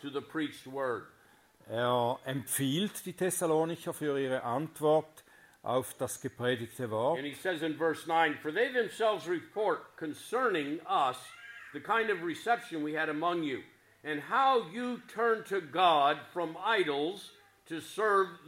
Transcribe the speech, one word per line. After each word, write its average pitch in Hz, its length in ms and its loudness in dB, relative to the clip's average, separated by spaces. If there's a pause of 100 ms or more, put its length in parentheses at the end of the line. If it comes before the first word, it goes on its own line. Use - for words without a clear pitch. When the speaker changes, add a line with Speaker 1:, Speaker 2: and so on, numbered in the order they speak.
Speaker 1:
to 143 100 -10
the 135 100 -4
preached 147 460 -6
word. 131 380 -4 (640)
Speaker 2:
Er 120 560 2
empfiehlt 139 800 -2
die 185 80 -8
Thessalonicher 165 800 0
für 143 260 -2
ihre 131 240 0
Antwort 151 840 0 (380)
auf 123 320 -2
das - 260 -6
gepredigte 123 680 -4
Wort. 123 280 2
Speaker 1:
And 139 80 -6
he 135 80 -8
says 170 280 -4
in 160 140 -2
verse 151 300 0
nine, 160 340 4
For 151 120 -4
they 247 200 0
themselves 214 540 0
report 180 680 -2
concerning 165 880 -2
us 151 300 2 (580)
the 147 60 -8
kind 220 280 2
of 180 140 0
reception 170 600 -2
we 151 120 -2
had 156 140 0
among 170 340 0
you, 135 200 -2 (420)
and 147 160 -4
how 233 500 4
you 247 320 -6 (100)
turned 226 340 0
to 190 140 -2
God 151 580 4 (140)
from 165 320 -4
idols 180 680 0 (340)
to 160 140 -8
serve 196 480 2 (200)